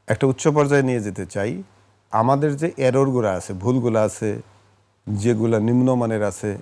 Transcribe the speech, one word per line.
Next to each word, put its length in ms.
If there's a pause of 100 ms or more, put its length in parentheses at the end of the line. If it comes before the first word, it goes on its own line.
একটা 200
উচ্চ 200
পর্যায়ে 360
নিয়ে 160
যেতে 260
চাই, 380 (480)
আমাদের 460
যে 200
এররগুলো 500
আছে, 260
ভুলগুলো 460
আছে, 420 (640)
যেগুলা 520
নিম্নমানের 640
আছে, 380